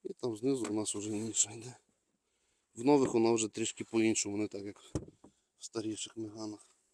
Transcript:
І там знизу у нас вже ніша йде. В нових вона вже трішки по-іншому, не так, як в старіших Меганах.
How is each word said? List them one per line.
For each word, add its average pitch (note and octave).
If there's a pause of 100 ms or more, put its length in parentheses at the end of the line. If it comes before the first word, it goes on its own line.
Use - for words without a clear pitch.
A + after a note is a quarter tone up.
І F#3+
там A#2
знизу B2
у -
нас G#2+
вже G#2
ніша G#2+
йде. A#2+ (960)
В A2+
нових C3+
вона A2+
вже A2
трішки A2
по-іншому, A2
не G#2
так, G2+
як G2+ (800)
в -
старіших G#2+
Меганах. G#2+ (280)